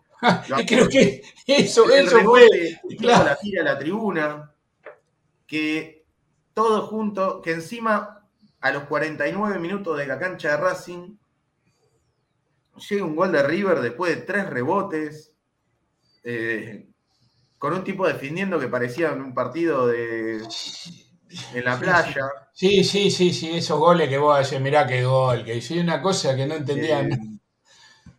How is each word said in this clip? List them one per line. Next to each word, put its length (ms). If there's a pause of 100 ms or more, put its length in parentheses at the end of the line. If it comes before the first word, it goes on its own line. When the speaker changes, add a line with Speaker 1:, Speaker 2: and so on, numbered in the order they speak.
(200)
Speaker 1:
<laughs> 280
Speaker 2:
Lo 120
Speaker 1:
Y 60
creo 200
Speaker 2:
ataja. 40
Speaker 1:
que 320 (240)
eso, 440
Speaker 2:
El 160
Speaker 1:
eso 120
Speaker 2:
rebote, 300
Speaker 1:
fue, 200
Speaker 2:
el 100 (100)
tipo 140
Speaker 1:
claro. 240
Speaker 2:
la 100
tira 260
a 20
la 140
tribuna. 760 (920)
Que 580 (500)
todo 320
junto, 540
que 120
encima 760 (340)
a 120
los 120
cuarenta 440
y 40
nueve 280
minutos 380
de 80
la 120
cancha 320
de 60
Racing, 600 (1700)
llega 140
un 120
gol 160
de 100
River 380
después 340
de 80
tres 280
rebotes, 840 (920)
eh, 640 (680)
con 160
un 120
tipo 220
defendiendo 520
que 100
parecía 440
un 220
partido 520
de, 520 (1160)
en 100
la 120
Speaker 1:
Sí, 60
Speaker 2:
playa. 420 (280)
Speaker 1:
sí. 300
Sí, 20
sí, 280
sí, 200
sí, 240
esos 220
goles 300
que 100
vos 200
haces, 220
mirá 260
qué 180
gol, 400
que 160
sí, 180
una 240
cosa 320
que 120
no 100
entendía 440
Speaker 2:
Eh, 80
Speaker 1:
nada. 140 (960)